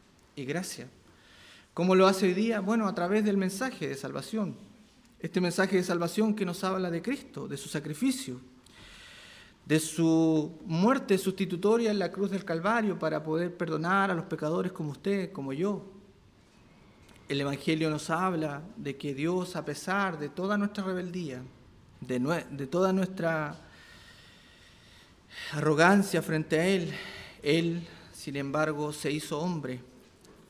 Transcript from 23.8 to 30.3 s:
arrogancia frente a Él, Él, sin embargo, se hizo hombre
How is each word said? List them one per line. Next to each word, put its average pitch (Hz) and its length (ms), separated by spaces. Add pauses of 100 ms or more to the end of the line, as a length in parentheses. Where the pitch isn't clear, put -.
arrogancia 165 680
frente 156 380
a 170 80
Él, 180 260 (500)
Él, 165 440 (260)
sin - 240
embargo, 147 560
se 147 180
hizo 151 280
hombre 143 420 (680)